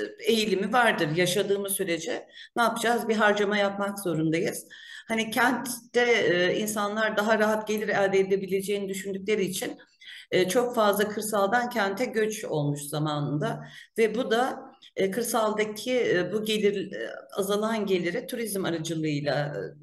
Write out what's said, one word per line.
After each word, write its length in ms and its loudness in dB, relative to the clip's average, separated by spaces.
eğilimi 460 2
vardır. 440 4
Yaşadığımız 560 0
sürece 540 -4
ne 60 4
yapacağız? 460 0
Bir 80 2
harcama 420 4
yapmak 400 -2
zorundayız. 680 -2
Hani 220 -2
kentte, 720 0
e, 560 4
insanlar 580 -2
daha 220 4
rahat 300 2
gelir 200 -2
elde 300 2
edebileceğini 680 0
düşündükleri 560 -2
için, 340 -4
e, 180 4
çok 260 2
fazla 340 4
kırsaldan 640 0
kente 340 0
göç 400 -2
olmuş 360 -2
zamanında 840 -2
ve 160 4
bu 160 -2
da, 300 0
e, 140 2
kırsaldaki, 800 -2
e, 400 2
bu 120 -2
gelir, 480 0
e, 180 -8
azalan 500 0
geliri 400 -2
turizm 380 -4
aracılığıyla, 720 -2
e, 240 -4